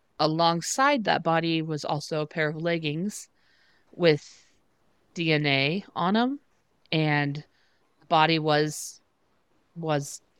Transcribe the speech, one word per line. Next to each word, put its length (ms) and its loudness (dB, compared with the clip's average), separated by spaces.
Alongside 840 0
that 200 0
body 380 0
was 220 -6
also 360 -4
a 60 -4
pair 220 -2
of 140 -8
leggings 680 -4
with 540 2
D 180 0
N 140 0
A 380 0
on 220 0
'em, 240 -2
and 460 0
the 60 -20
body 320 4
was, 640 0
was 440 -4